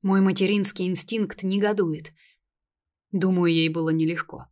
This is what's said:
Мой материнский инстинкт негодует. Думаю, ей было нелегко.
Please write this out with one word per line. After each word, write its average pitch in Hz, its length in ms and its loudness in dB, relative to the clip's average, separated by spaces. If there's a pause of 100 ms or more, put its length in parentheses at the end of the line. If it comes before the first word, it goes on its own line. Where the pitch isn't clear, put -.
Мой 190 180 2
материнский 190 640 2
инстинкт 190 560 -4
негодует. 196 720 -2 (1000)
Думаю, 180 400 2
ей 160 160 4
было 160 220 -2
нелегко. 160 600 -2